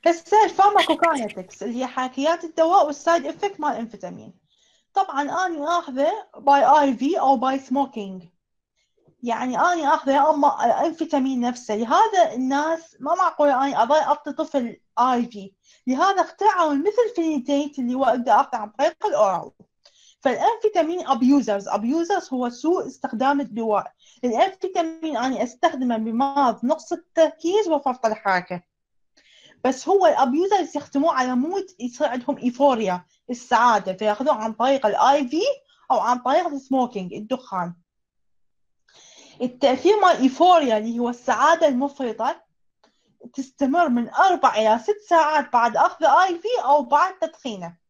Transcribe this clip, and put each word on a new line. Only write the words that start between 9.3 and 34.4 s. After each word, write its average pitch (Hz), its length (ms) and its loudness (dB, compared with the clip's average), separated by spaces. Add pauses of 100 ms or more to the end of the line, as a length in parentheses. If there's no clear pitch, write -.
أنا 320 360 2
آخذه 277 360 2
أما 285 340 2
الأنفيتامين 269 760 0
نفسه. 240 360 -4
لهذا 339 560 2
الناس 277 680 -4
ما 294 140 -2
معقول 330 340 0
أنا 269 340 0
أظل 254 140 2
أعطي 294 360 -2
طفل 262 480 -6 (180)
آي 247 280 0
في، 196 260 -16 (340)
لهذا 339 360 0
اخترعوا 359 500 0
الميثيلفينيديت 302 1040 -2
اللي 247 160 -4
هو 269 100 -2
أقدر 240 280 0
أعطيه 247 260 2
عن 214 120 -10
طريق 320 360 -2
الأورال. 196 440 0 (680)
فالأنفيتامين 359 880 0
أبيوزرز، 247 600 2
أبيوزرز 330 640 -2
هو 247 160 -4
سوء 311 380 -2
استخدام 262 540 -2
الدواء. 214 520 -4 (320)
الأنفيتامين 320 920 -2
أنا 247 260 -2
أستخدمه 254 540 -2
بمرض 254 680 -2
نقص 311 280 -4
التركيز 339 760 0
وفرط 277 380 -2
الحركة، 185 560 -2 (1000)
بس 262 240 -4
هو 381 180 4
الأبيوزرز 330 540 2
يستخدموه 285 540 -2
على 254 200 -2
مود 349 320 -4 (140)
يصير 247 280 -4
عندهم 247 300 -6
إيفوريا، 233 640 0 (260)
السعادة، 233 600 0
فياخذوه 214 420 0
عن 220 180 -6